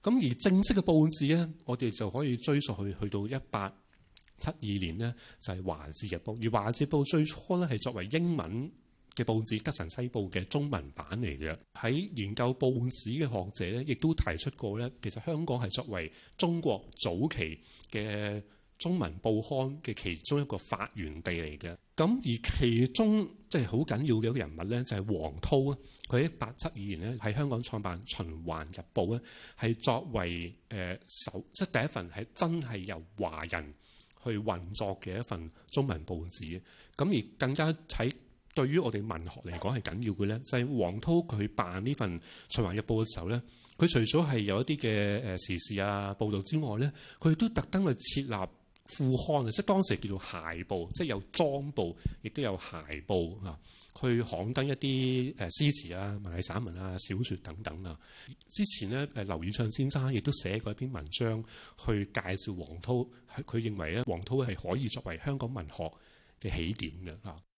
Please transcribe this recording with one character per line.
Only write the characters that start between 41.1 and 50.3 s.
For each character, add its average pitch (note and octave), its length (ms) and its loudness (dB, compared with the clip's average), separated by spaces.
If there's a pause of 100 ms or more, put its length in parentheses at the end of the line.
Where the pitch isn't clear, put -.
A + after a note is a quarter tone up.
佢 G#2+ 300 0
辦 F#2 280 0
呢 B2+ 120 0
份 F2+ 240 0 (300)
《循 - 140 2
環 F#2 120 0
日 G#2+ 60 2
報》 A2 220 2
嘅 A2 100 -2
時 - 60 -4
候 E2+ 80 -4
呢， A#2 140 0 (340)
佢 E3+ 140 6
除 C#3 120 6
咗 D3 220 4
係 C#3 180 2
有 G2+ 200 4
一 - 40 2
啲 D3+ 120 0
嘅， G#2 460 2
呃， F#2+ 160 -2
時 F#2 180 -2
事 G2 240 0
啊 G2+ 380 0
報 G#2+ 120 2
導 G2+ 120 2
之 D#3 160 0
外 A#2+ 180 0
呢， C#3 160 0 (260)
佢 D#3+ 140 6
都 A3+ 160 4
特 A3+ 120 0 (100)
登 F#3+ 160 2
去 D3 60 4
設 - 340 0
立 G2 220 -2 (400)
副 C3 280 2
刊 C#3+ 280 2
啊， A2+ 60 0
即 G3+ 100 -2
係 - 40 -2
當 F#3+ 180 4
時 G2+ 140 2
叫 G#2 120 -6
做 F#2+ 100 -4
諧 E2+ 440 -6